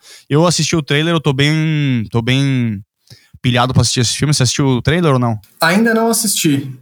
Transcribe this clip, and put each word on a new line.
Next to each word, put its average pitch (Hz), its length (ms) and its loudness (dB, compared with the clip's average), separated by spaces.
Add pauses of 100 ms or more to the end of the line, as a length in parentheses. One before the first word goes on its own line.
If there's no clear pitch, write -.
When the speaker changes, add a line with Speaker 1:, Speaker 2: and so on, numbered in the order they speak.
(300)
Speaker 1:
Eu 151 180 4
assisti 160 260 -2
o 165 80 0
trailer, 151 320 0
eu 165 60 2
tô 151 140 0
bem, 147 760 0
tô 117 120 -2
bem 123 600 0 (600)
pilhado 123 320 0
pra 127 80 4
assistir - 180 0
esse 117 160 0
filme. 143 180 0
Você 135 100 0
assistiu 139 240 0
o 127 140 0
trailer 160 300 0
ou 127 80 2
não? 117 180 -2 (220)
Speaker 2:
Ainda 208 340 2
não 226 140 0
assisti, 156 640 -2 (100)